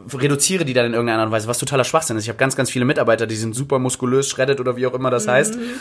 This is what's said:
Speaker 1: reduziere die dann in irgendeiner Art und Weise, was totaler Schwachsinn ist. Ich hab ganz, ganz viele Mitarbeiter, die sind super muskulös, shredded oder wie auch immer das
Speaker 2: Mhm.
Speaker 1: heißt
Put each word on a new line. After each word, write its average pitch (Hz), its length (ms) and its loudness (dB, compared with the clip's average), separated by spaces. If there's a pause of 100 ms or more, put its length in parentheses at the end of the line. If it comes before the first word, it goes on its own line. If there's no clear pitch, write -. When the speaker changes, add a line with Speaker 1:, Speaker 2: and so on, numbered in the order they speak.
(120)
Speaker 1:
reduziere 147 540 0
die 131 80 -4
dann 123 100 4
in 117 80 -2
irgendeiner 113 280 0
Art 110 80 2
und 107 40 -2
Weise, 110 160 -2
was 120 80 -2
totaler 131 280 0
Schwachsinn 156 340 0
ist. 104 60 -4
Ich 113 40 -6
hab 113 80 -6
ganz, 135 200 0
ganz 131 120 0
viele 127 160 0
Mitarbeiter, 117 420 2
die 110 100 -4
sind 110 180 -4
super 135 240 -2
muskulös, 127 500 0
shredded 135 320 0
oder 123 160 -2
wie 127 100 -2
auch 123 80 0
immer 127 160 0
das 120 140 0
Speaker 2:
Mhm. 113 60 0
Speaker 1:
heißt 156 280 2 (220)